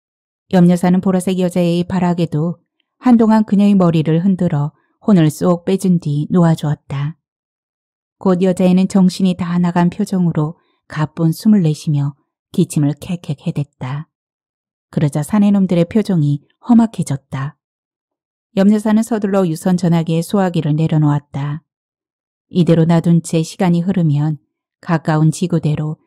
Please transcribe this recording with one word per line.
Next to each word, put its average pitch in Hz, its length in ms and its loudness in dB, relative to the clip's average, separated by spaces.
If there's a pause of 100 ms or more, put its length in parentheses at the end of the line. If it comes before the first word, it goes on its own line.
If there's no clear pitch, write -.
(520)
염여사는 180 480 4
보라색 185 400 -2
여자의 175 460 -2
발악에도 175 720 -2 (400)
한동안 220 480 4
그녀의 202 300 2
머리를 165 480 2
흔들어 170 500 -2 (340)
혼을 165 220 4
쏙 175 340 -2
빼준 190 360 0
뒤 147 300 -4
놓아주었다. 156 880 -2 (1000)
곧 180 240 -2
여자애는 185 460 2
정신이 185 480 0
다 175 240 -4
나간 175 300 0
표정으로 170 680 -4 (300)
가쁜 160 460 -2
숨을 214 300 2
내쉬며 147 520 -2 (380)
기침을 151 400 0
캑캑 - 520 -10
해댔다. 143 640 -8 (800)
그러자 151 320 -2
사내놈들의 196 640 2
표정이 170 560 0 (280)
험악해졌다. 165 880 -2 (1000)
염여사는 214 480 2
서둘러 202 440 -2
유선 175 280 -2
전화기에 165 460 0
소화기를 175 540 -2
내려놓았다. 147 880 -2 (840)
이대로 165 380 2
놔둔 170 380 2
채 165 200 -2
시간이 170 380 -2
흐르면 156 560 -2 (420)
가까운 156 520 0
지구대로 156 760 -4